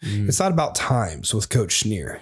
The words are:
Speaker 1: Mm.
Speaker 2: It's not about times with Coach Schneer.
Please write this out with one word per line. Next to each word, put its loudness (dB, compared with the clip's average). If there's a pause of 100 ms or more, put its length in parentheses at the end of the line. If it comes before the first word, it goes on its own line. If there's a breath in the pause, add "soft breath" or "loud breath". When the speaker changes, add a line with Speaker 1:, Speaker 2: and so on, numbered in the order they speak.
Speaker 1:
Mm. 0
Speaker 2:
It's 2
not 2
about 0
times 0
with 0
Coach 2
Schneer. -4